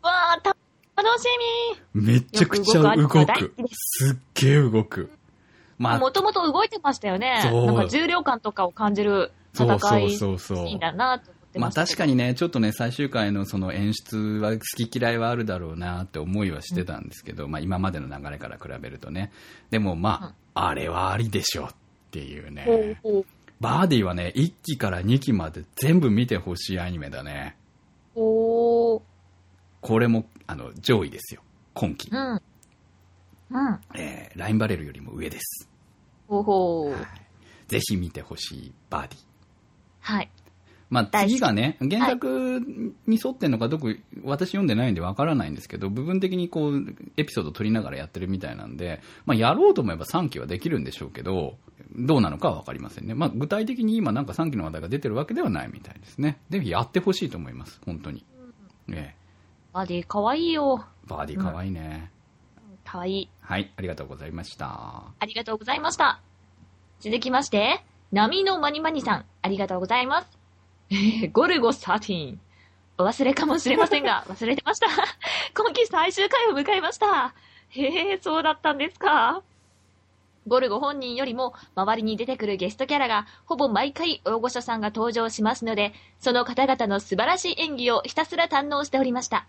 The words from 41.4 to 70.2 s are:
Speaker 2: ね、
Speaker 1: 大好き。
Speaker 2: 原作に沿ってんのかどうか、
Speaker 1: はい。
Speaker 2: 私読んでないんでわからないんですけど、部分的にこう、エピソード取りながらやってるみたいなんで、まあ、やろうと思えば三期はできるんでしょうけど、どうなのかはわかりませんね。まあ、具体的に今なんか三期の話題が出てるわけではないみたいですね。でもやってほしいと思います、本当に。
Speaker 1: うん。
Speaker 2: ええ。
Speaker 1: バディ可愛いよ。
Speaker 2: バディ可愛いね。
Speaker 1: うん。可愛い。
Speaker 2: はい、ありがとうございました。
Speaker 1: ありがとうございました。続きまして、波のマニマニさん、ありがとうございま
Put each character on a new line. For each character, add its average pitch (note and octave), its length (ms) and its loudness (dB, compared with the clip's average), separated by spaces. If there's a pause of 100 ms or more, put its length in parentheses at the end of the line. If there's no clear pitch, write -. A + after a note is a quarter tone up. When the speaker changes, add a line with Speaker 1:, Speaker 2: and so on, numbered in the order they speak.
Speaker 2:
ね、 A#2+ 260 0
Speaker 1:
大 C3+ 100 -2
好 - 0 -
き。 G3 60 0
Speaker 2:
原 B3 160 2
作 B3+ 480 -2 (480)
に A3 160 4
沿 C4 80 -2
っ B3+ 40 -10
て F3 120 -2
ん C#3 40 4
の A2+ 80 0
か A#2+ 100 0
ど D#3 80 0
う - 20 -4
か、 C#3 80 -6
Speaker 1:
は G#2+ 60 0
い。 - 100 -12 (200)
Speaker 2:
私 C#3+ 260 -2
読 G3+ 140 0
ん E3+ 40 4
で A#2 60 4
な A#2+ 140 2
い A2+ 40 2
ん F#2+ 40 2
で E2 60 -2
わ F#2 120 -2
か C#3 120 0
ら D#3+ 100 0
な G2+ 100 0
い D2 60 -8
ん D2 40 -6
で - 60 -14
す - 60 -20
け - 100 -10
ど、 F#2+ 140 -4
部 A#2 120 -4
分 F#3 160 0
的 F#3 180 0
に F3 120 -2
こ D3+ 220 -2
う、 C#3 240 -4 (220)
エ D3+ 60 0
ピ - 100 -4
ソ G#2+ 80 -2
ー - 20 -4
ド D2 80 -6
取 G#2+ 180 -2
り A2 40 4
な A2 100 0
が - 80 -8
ら C2+ 60 -8
や C#2+ 80 -8
っ - 40 -16
て E2+ 100 -12
る F2+ 80 -6
み F#2+ 120 -4
た D2+ 120 -8
い A1 60 -12
な G1+ 80 -12
ん A#1+ 120 -12
で、 F2 240 -8 (240)
ま C#3+ 80 2
あ、 A2+ 40 4
や A#2+ 160 4
ろ F4+ 160 6
う F#4+ 60 6
と E3 60 0
思 F#2+ 120 0
え - 20 -4
ば E2 100 -10
三 - 240 0
期 - 100 -8
は B1 80 -8
で F2 100 -4
き - 120 -4
る C3+ 100 0
ん C#2+ 40 -2
で B1+ 80 -6
し - 120 -14
ょ C#2 40 -10
う - 40 -14
け B1 100 -12
ど、 F2 360 -4 (380)
ど C3 220 2
う A#2 40 6
な E2 100 2
の D2 80 -10
か E3 100 2
は F2 80 -2
わ - 60 -12
か C2 100 -10
り C2 60 -10
ま - 100 -12
せ - 120 -16
ん - 60 -10
ね。 A2+ 60 -8
ま D#3 140 0
あ、 - 20 0
具 C#3 180 -4
体 G#3+ 200 -2
的 B3 160 -4
に A3 120 2
今 G#3 160 0
な C#3+ 100 0
ん C#3 40 -4
か - 80 -10
三 E3 160 -2
期 B2 80 -4
の F2+ 60 -4
話 D#2+ 80 -6
題 D#2+ 100 -8
が G2+ 80 -8
出 C3+ 100 -2
て - 80 -6
る G#2+ 80 -2
わ D3 120 -2
け A3+ 80 -6
で F4 80 -2
は - 80 0
な D2 120 -4
い A#1 80 -12
み - 100 -16
た - 100 -20
い - 80 -20
で - 80 -20
す - 100 -16
ね。 D3 220 -2 (100)
で F#3+ 100 -2
も D#3 40 -4
や F#2 180 -2
っ A#2+ 100 -4
て F3+ 80 0
ほ F#3 140 2
し F#3 120 -4
い C3 40 -6
と - 80 -10
思 D#2 120 -10
い A#1+ 40 -14
ま C#2 140 -14
す、 - 180 -20
本 D#2+ 140 -6
当 D2 120 -10
に。 A#1 140 -14 (600)
Speaker 1:
う - 40 -10
ん。 - 40 -8
Speaker 2:
え - 200 -12
え。 - 80 -20 (520)
Speaker 1:
バ F#3+ 100 -4
デ F3 180 -6
ィ - 40 -12
可 G#3 180 -2
愛 C4+ 140 0
い E4 140 0
よ。 C4+ 320 0 (200)
Speaker 2:
バ D2 200 -8
デ D2 80 -10
ィ - 40 -6
可 E2 200 -2
愛 F#2 100 -6
い F#2+ 40 -4
ね。 D#2+ 380 -10 (480)
Speaker 1:
う G3 180 -20
ん。 - 100 -20
可 F3+ 160 -10
愛 F#3 100 -4
い。 G3 180 -4 (120)
Speaker 2:
は F#2+ 160 -6
い、 G2 180 -6
あ G2+ 60 -12
り F2+ 80 -6
が D#2 80 -6
と C#2+ 80 -10
う - 20 -18
ご C2 80 -14
ざ C#2+ 100 -14
い E2 60 -12
ま E2+ 100 -10
し - 160 -16
た。 - 460 -12 (160)
Speaker 1:
あ - 60 -2
り A3 80 -14
が A3+ 100 -6
と A3 100 -6
う G#3+ 40 -4
ご G#3+ 80 -12
ざ C4 100 -2
い D4 60 -6
ま E4 100 0
し - 60 -8
た。 - 240 2 (800)
続 A3 180 -2
き B3+ 100 -4
ま C4 140 2
し - 60 -8
て、 A3+ 340 2 (300)
波 F4+ 320 4
の F#4+ 120 2
マ D4 120 2
ニ D4+ 100 -4
マ D#4+ 100 0
ニ D4+ 120 -2
さ G3+ 160 0
ん、 - 80 -10 (160)
あ F#3 80 -2
り G3 80 0
が G3 100 -2
と F#3 80 -4
う F3+ 60 -2
ご F#3+ 40 -2
ざ A#3 140 2
い B3 80 0
ま D#4 140 2